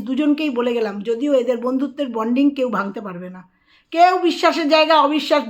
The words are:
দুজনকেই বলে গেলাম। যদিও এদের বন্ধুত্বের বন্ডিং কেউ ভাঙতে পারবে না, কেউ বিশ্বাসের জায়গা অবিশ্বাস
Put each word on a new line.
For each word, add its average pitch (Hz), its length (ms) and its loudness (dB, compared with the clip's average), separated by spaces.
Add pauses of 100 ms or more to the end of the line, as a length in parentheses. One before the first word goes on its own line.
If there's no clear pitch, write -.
দুজনকেই 294 420 0
বলে 240 240 -2
গেলাম। 220 200 -2 (140)
যদিও 247 240 -2 (100)
এদের 247 240 -2
বন্ধুত্বের 262 420 -4
বন্ডিং 240 420 0
কেউ 262 260 -2
ভাঙতে 196 240 -6
পারবে 185 300 -14
না, 185 120 -20 (500)
কেউ 359 260 4
বিশ্বাসের 330 500 0
জায়গা 311 320 4
অবিশ্বাস 302 500 2